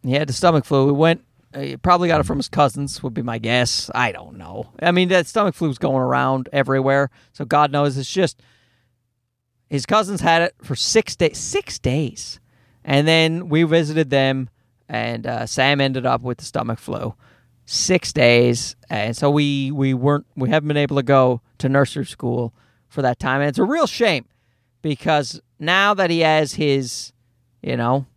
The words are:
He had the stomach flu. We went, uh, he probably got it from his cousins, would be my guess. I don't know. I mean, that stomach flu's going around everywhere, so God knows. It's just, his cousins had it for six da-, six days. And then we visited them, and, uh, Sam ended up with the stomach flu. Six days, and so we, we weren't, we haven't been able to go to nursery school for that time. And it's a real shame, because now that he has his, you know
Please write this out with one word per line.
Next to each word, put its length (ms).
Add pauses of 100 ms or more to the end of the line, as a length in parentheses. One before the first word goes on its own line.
He 100
had 160
the 40
stomach 320
flu. 220
We 60
went, 320 (300)
uh, 60
he 160
probably 320
got 120
it 40
from 140
his 100
cousins, 540
would 120
be 80
my 160
guess. 560
I 180
don't 240
know. 340 (100)
I 100
mean, 180
that 180
stomach 280
flu's 240
going 240
around 500
everywhere, 580 (220)
so 120
God 280
knows. 240
It's 160
just, 300 (1300)
his 180
cousins 340
had 220
it 200
for 140
six 400
da-, 160
six 460
days. 600 (460)
And 240
then 400
we 140
visited 480
them, 400 (380)
and, 380
uh, 200
Sam 340
ended 240
up 160
with 180
the 60
stomach 340
flu. 360 (500)
Six 480
days, 640 (140)
and 260
so 140
we, 400
we 240
weren't, 320 (100)
we 140
haven't 180
been 80
able 200
to 60
go 380 (160)
to 140
nursery 340
school 480 (360)
for 120
that 180
time. 220
And 80
it's 100
a 60
real 220
shame, 400 (560)
because 580 (180)
now 360
that 160
he 100
has 320
his, 640 (480)
you 160
know 260 (120)